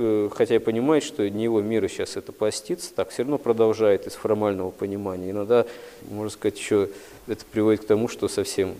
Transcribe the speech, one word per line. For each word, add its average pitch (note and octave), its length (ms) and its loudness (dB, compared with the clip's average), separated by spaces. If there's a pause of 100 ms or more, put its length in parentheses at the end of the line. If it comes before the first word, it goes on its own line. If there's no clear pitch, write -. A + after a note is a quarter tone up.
э, G#2+ 340 2
хотя A#2 220 4
и - 20 4
понимает, B2+ 460 2
что - 260 -2
не G#2 140 -2
его A2+ 180 2
мера G#2+ 240 0
щас - 300 -6
это - 160 -10
поститься, - 600 -4
так - 180 -4
всё - 120 -2
равно C#3 160 -2
продолжает A2 720 4
из - 60 -12
формального G#2 580 0
понимания. G2 580 -6
Иногда, G#2+ 340 2 (460)
можно G#2 200 -6
сказать, - 280 -4
ещё G2+ 300 2 (400)
это G#2+ 240 -8
приводит G#2+ 300 2
к - 40 -14
тому, A2 220 2
что - 180 -4
совсем F#2+ 540 -2